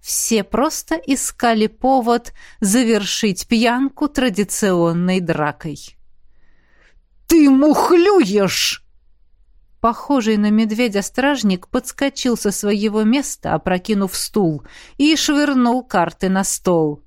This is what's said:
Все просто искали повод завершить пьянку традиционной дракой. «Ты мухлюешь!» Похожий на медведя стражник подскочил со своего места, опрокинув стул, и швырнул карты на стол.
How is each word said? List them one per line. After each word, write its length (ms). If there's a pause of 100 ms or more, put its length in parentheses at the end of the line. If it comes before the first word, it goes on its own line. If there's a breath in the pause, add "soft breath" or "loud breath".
Все 400
просто 520
искали 720
повод 640 (260 loud breath)
завершить 880
пьянку 640
традиционной 1120
дракой. 760 (1300)
«Ты 220
мухлюешь!» 1400 (920)
Похожий 580
на 120
медведя 520
стражник 680
подскочил 680
со 140
своего 520
места, 500
опрокинув 640
стул, 480 (340 loud breath)
и 180
швырнул 680
карты 460
на 140
стол. 640